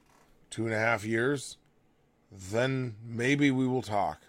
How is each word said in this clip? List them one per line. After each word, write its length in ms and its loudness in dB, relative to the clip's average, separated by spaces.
two 160 -6
and 80 -2
a 60 0
half 260 2
years, 520 0
then 640 -2
maybe 460 2
we 160 2
will 160 0
talk. 460 0